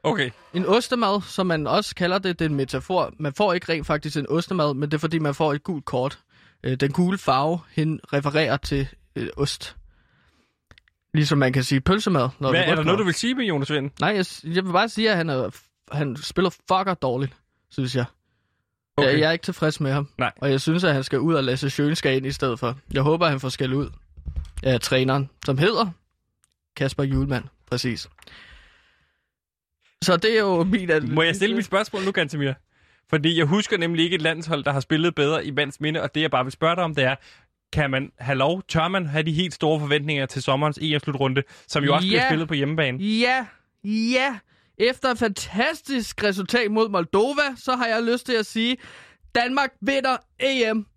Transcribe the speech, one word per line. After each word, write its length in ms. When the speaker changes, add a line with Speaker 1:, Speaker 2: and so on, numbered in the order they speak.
Speaker 1:
Okay. 280
Speaker 2:
En 120
ostemad, 560
som 240
man 200
også 280
kalder 240
det, 200
det 60
er 40
en 80
metafor. 640
Man 160
får 180
ikke 200
rent 140
faktisk 300
en 120
ostemad, 460
men 160
det 60
er, 20
fordi 200
man 160
får 200
et 80
gult 220
kort. 340
Øh, 140
den 160
gule 260
farve, 420
hen 300
refererer 440
til, 320
øh, 200
ost. 400
Ligesom 240
man 140
kan 120
sige 160
pølsemad, 480
når 120
Speaker 1:
Hvad, 0
Speaker 2:
det 80
er 40
Speaker 1:
er 80
Speaker 2:
rødt 80
Speaker 1:
der 60
noget, 120
Speaker 2:
kort. 20
Speaker 1:
du 60
vil 100
sige 200
med 100
Jonas 280
Vind? 180
Speaker 2:
Nej, 140
jeg 120
s-, 180
jeg 200
vil 80
bare 160
sige, 220
at 60
han 140
er 200
f-, 420
han 240
spiller 340
fucker 440
dårligt, 380
synes 260
jeg. 80
Speaker 1:
Okay. 160
Speaker 2:
Jeg, 80
jeg 80
er 40
ikke 120
tilfreds 360
med 120
ham. 160
Speaker 1:
Nej. 220
Speaker 2:
Og 100
jeg 100
synes, 240
at 100
han 100
skal 160
ud 140
og 100
lade 120
sig 160
Sjøen 240
skal 200
ind 100
i 60
stedet 260
for. 180
Jeg 100
håber, 260
han 120
får 80
skæld 260
ud 160
af 180
træneren, 500
som 120
hedder 280
Kasper 260
Hjulmand. 420
Præcis. 380
Så 140
det 200
er 40
jo 240
min 260
analyse. 240
Speaker 1:
Må 80
jeg 140
stille 200
mit 80
spørgsmål 400
nu, 60
Gantemir? 420
Fordi 280
jeg 80
husker 320
nemlig 260
ikke 100
et 80
landshold, 420
der 80
har 80
spillet 340
bedre 320
i 40
mands 300
minde, 220
og 120
det, 60
jeg 100
bare 140
vil 80
spørge 240
dig 80
om, 100
det 100
er, 100
kan 180
man 280
have 200
lov, 300
tør 200
man 180
have 160
de 100
helt 220
store 260
forventninger 460
til 160
sommerens 400
E 140
M-slutrunde, 460
som 180
jo 100
også 140
bliver 140
Speaker 2:
Ja. 60
Speaker 1:
spillet 200
på 60
hjemmebane? 440
Speaker 2:
Ja, 480
ja. 540
Efter 320
en 60
fantastisk 1080
resultat 460
mod 180
Moldova, 540
så 200
har 100
jeg 160
lyst 240
til 60
at 140
sige, 300
Danmark 360
vinder 360
E 340
M. 120